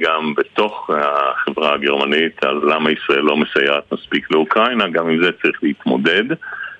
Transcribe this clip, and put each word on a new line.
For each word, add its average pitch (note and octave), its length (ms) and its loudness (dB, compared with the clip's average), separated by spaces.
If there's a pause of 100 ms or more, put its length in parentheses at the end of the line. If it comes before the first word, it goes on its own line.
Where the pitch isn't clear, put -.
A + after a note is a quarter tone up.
גם D#2 340 0
בתוך - 560 -2
החברה C#2+ 840 0
הגרמנית C#2+ 680 0
על C#2+ 200 0
למה D2+ 260 2
ישראל C#2+ 300 0
לא D2 160 2
מסייעת C#2+ 560 0
מספיק - 380 -6
לאוקראינה, G#2+ 580 2
גם E2 200 -2
עם D#2+ 140 2
זה F2+ 80 4 (120)
צריך D#2 200 0
להתמודד, D#2 640 0 (560)